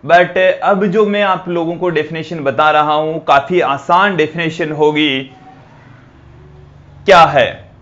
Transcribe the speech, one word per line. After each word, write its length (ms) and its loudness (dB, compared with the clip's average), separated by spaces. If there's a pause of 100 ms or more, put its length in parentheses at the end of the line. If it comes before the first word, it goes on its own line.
but 320 2 (240)
अब 240 0
जो 200 0
मैं 160 -2
आप 260 -2
लोगों 280 -4
को 120 -4
डेफिनेशन 520 -6
बता 300 0
रहा 220 0
हूं, 260 -2
काफी 420 0
आसान 560 0
डेफिनेशन 560 -4
होगी। 460 0 (1900)
क्या 180 8
है? 460 -2 (120)